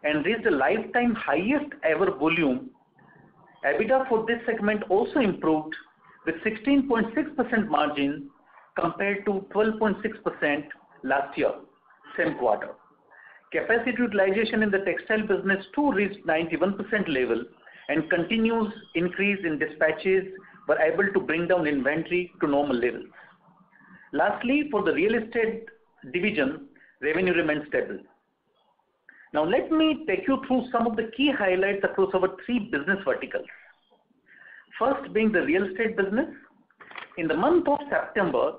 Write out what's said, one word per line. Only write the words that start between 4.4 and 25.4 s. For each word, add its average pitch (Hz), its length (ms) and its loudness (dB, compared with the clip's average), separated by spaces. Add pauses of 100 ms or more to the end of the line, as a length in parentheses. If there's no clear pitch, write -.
segment 214 360 0 (140)
also 247 240 2
improved 160 540 0 (520)
with - 220 -6
sixteen 269 400 2
point 226 260 2
six - 220 -2
percent - 400 0
margin 147 520 0 (520)
compared 196 460 -2
to 208 60 0 (200)
twelve 214 260 2
point 214 240 2
six 214 140 -4 (100)
percent 151 380 -2 (380)
last 135 340 -2
year, 131 160 0 (640)
same 160 220 -2
quarter. 107 320 0 (800)
Capacity 226 480 0
utilization 214 640 2
in 214 80 2
the 196 180 2
textile 214 380 -2
business 190 380 0 (100)
too 285 180 2
reached 196 340 0
ninety-one 165 540 0
percent 202 280 -2
level, 123 340 0 (460)
and 151 220 -2
continues 220 640 0 (220)
increase 185 500 0
in 156 140 -2
dispatches 156 680 0 (440)
were 147 120 4
able 180 340 2
to 196 140 4
bring 165 200 0
down 175 180 2
inventory 156 640 0 (100)
to 165 60 0
normal 143 300 2
levels. 117 300 -2 (1040)
Lastly, 240 580 0
for 202 140 0
the 165 80 2
real 190 220 2
estate 226 500 -2 (480)